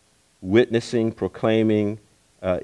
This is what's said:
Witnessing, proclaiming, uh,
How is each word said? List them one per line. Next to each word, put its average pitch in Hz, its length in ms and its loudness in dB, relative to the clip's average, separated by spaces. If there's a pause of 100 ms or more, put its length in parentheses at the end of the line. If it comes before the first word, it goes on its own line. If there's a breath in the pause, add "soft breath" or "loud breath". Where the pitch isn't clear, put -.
(420)
Witnessing, 113 720 0
proclaiming, 110 880 0 (420)
uh, 92 220 -2